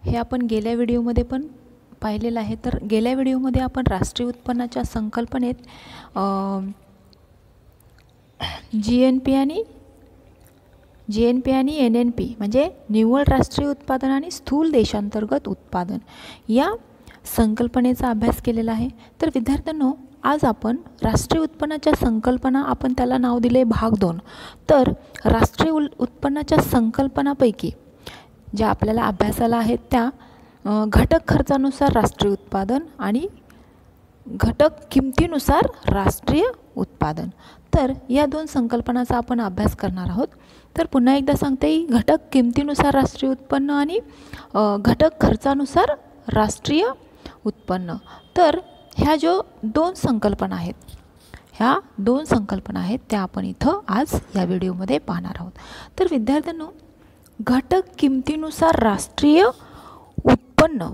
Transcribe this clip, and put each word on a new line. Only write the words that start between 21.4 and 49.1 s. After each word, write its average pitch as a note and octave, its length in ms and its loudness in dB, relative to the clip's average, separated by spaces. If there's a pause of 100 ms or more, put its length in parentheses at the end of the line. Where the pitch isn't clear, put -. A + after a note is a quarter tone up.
उत्पन्नाच्या D4+ 540 -2
संकल्पना, B3+ 680 0
आपण B3+ 300 -2
त्याला B3+ 260 0
नाव B3 200 0
दिले B3 260 4
भाग A3 340 0
दोन. F3 200 0 (520)
तर C#4 220 6 (320)
राष्ट्रीय - 460 2
उल-, D4+ 280 0
उत्पन्नाच्या D4 600 -2
संकल्पनापैकी C4+ 1120 0 (880)
ज्या G#3+ 120 0
आपल्याला G#3+ 360 0
अभ्यासाला G#3+ 520 0
आहेत A#3 220 0 (120)
त्या, B3 200 2 (540)
अ, G#3+ 240 0
घटक B3 400 2
खर्चानुसार C#4 640 0
राष्ट्रीय G#3+ 400 0
उत्पादन G3 460 -4 (200)
आणि A#3 300 -2 (1000)
घटक A#3 440 2 (200)
किमतीनुसार C#4+ 1000 0
राष्ट्रीय G3+ 520 0 (320)
उत्पादन. E3 520 -6 (460)
तर C4+ 180 2 (160)
या C#4+ 180 2
दोन D4+ 200 -4
संकल्पनांचा B3 680 -2
आपण A#3+ 240 -2
अभ्यास G#3 360 -2
करणार F#3 340 -4
आहोत. G#3+ 180 -2 (500)
तर E4 80 0
पुन्हा C4 280 4
एकदा C#4 180 2
सांगते, D4+ 580 0
घटक A#3+ 280 2 (140)
किमतीनुसार C#4 600 2
राष्ट्रीय C4+ 360 0
उत्पन्न C#4 400 -2
आणि, D4 300 0 (540)
अ, G3+ 260 2
घटक D4 300 4 (100)
खर्चानुसार C#4 720 2 (380)
राष्ट्रीय A3 580 0 (580)
उत्पन्न. F#3 480 -6 (440)
तर E4+ 240 4 (340)
ह्या D4+ 220 2